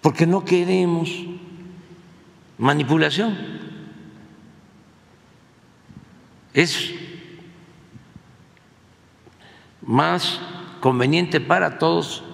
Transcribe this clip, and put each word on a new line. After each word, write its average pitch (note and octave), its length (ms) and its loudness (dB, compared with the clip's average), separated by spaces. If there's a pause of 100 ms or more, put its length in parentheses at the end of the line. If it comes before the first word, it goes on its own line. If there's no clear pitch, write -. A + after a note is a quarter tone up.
Porque D#3+ 240 4
no F3+ 180 2
queremos F3 680 2 (1500)
manipulación. D3+ 800 2 (3250)
Es D3+ 380 2 (3000)
más E3 580 0 (420)
conveniente C#3+ 580 2
para D3+ 380 0
todos E3 460 0 (100)